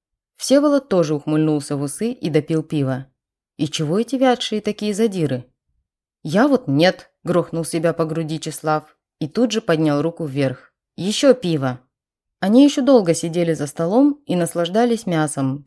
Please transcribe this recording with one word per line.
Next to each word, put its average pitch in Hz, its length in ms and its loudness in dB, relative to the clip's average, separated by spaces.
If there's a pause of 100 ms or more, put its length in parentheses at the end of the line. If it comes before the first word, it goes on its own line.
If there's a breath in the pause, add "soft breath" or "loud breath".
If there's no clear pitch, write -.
(380)
Всеволод 285 500 2
тоже 160 280 0
ухмыльнулся 151 600 -2
в 139 60 -4
усы 175 300 -4
и - 180 -6
допил 156 340 0
пиво. 135 440 -4 (500)
«И 147 100 -4
чего 160 320 -2
эти 233 160 -4
вятшие 247 460 0
такие 208 320 -4
задиры?» 180 580 -2 (720)
«Я 202 240 2
вот 277 200 0
нет», 147 440 2 (160)
грохнул 165 380 -2
себя 165 280 -2
по 165 120 -2
груди 156 340 -6
Чеслав 151 580 -4 (220)
и 151 80 -4
тут 220 240 0
же 220 100 -2
поднял 156 400 2
руку 165 240 -4
вверх. 135 480 -4 (220)
«Ещё 214 400 2
пиво!» 135 440 -4 (600)
Они 220 240 4
ещё 285 200 2
долго 220 300 4
сидели 165 400 -2
за 147 140 -4
столом 240 580 0
и 180 100 -2
наслаждались 180 720 0
мясом, 143 600 -2